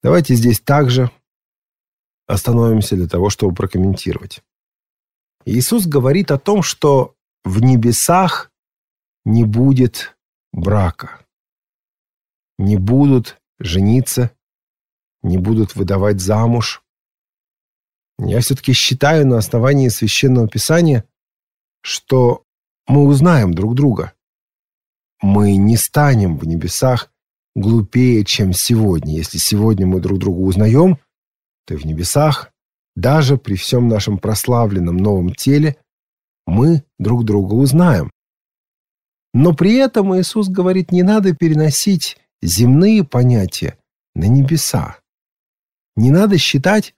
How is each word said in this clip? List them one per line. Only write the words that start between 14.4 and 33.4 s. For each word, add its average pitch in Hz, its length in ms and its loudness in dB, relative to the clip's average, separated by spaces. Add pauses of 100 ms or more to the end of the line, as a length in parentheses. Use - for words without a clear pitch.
не 87 160 -2
будут 107 380 -2
выдавать 98 460 -2
замуж. 113 600 -2 (1400)
Я 113 220 -2
всё-таки 131 320 -2
считаю 143 540 2
на 123 100 2
основании 127 520 0
Священного 120 580 0
Писания, 156 580 0 (760)
что - 640 -2 (420)
мы 143 180 4
узнаем 139 480 4
друг 104 220 -4
друга. 135 380 -2 (1080)
Мы 101 360 2
не 107 200 2
станем 110 600 0
в 80 80 -10
небесах 87 680 -4 (440)
глупее, 113 680 0
чем 98 300 -2
сегодня. 87 640 -2
Если 80 200 -8
сегодня 107 480 0
мы 92 140 0
друг 92 200 -4
друга 90 200 -4
узнаём, 110 600 2 (680)
то - 100 -10
и - 20 -10
в 73 80 -12
небесах, 107 640 -2 (440)
даже 135 420 2
при 101 180 -6